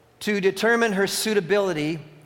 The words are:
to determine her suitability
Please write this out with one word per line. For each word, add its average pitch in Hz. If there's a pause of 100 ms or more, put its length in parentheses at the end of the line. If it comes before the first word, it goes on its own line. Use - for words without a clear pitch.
(200)
to 208
determine 214
her 196
suitability 180 (240)